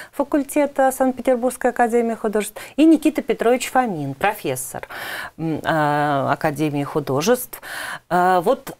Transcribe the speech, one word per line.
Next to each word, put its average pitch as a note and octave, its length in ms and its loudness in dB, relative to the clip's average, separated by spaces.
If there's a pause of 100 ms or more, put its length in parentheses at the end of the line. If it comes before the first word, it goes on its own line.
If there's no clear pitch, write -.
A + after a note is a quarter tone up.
(120)
факультета C#4+ 800 0
Санкт-Петербургской B3+ 800 0
академии A#3 440 0
художеств, G#3+ 420 -4 (200)
и D4+ 100 6
Никита D4+ 340 4
Петрович A#3+ 480 0
Фомин, E3 460 0
профессор, - 720 -4 (480)
м, D#3+ 260 -2
э, D3 680 0
Академии C#3+ 520 -2
художеств. D3+ 760 -2 (480)
Э, F3+ 340 4
вот B3+ 380 -2